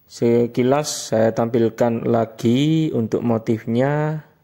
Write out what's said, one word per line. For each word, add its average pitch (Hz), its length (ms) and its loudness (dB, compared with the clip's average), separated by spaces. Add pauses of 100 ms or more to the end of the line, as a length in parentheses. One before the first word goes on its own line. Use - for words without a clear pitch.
Sekilas 123 1040 0
saya 113 240 2
tampilkan 117 720 0
lagi 131 800 0
untuk 113 320 -2
motifnya. 123 1040 -2 (180)